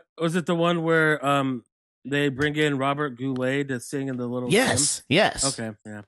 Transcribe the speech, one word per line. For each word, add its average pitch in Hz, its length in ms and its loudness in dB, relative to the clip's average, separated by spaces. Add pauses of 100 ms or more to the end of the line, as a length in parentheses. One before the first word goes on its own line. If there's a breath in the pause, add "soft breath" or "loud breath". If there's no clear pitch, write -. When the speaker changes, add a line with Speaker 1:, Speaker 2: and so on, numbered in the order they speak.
(200)
Speaker 1:
was 165 160 0
it 175 100 0
the 175 100 0
one 170 280 2
where, 156 420 4
um, 135 380 2 (420)
they 143 240 0
bring 147 260 -2
in 147 220 2
Robert 139 400 -2
Goulet 131 500 -2
to 127 120 -4
sing 135 280 -6
in 131 100 -6
the 123 100 -4
little 123 240 -4
Speaker 2:
Yes, 214 480 2
Speaker 1:
gym? - 100 -20
Speaker 2:
yes. 151 500 2
Speaker 1:
Okay, 110 160 -8 (100)
yeah. 107 220 -12